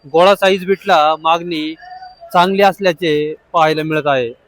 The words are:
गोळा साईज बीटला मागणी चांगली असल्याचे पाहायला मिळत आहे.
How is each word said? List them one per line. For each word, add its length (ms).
गोळा 300
साईज 300
बीटला 540
मागणी 540
चांगली 300
असल्याचे 680
पाहायला 300
मिळत 240
आहे. 240